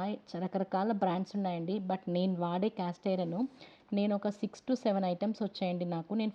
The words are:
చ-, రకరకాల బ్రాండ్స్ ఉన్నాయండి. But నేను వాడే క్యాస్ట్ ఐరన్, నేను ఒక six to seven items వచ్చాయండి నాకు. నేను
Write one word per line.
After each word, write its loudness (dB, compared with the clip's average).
చ-, -8
రకరకాల 0
బ్రాండ్స్ 0
ఉన్నాయండి. 0
But -2
నేను 2
వాడే 2
క్యాస్ట్ -4
ఐరన్, 0
నేను 2
ఒక -2
six -2
to 0
seven 2
items 0
వచ్చాయండి -2
నాకు. -2
నేను 0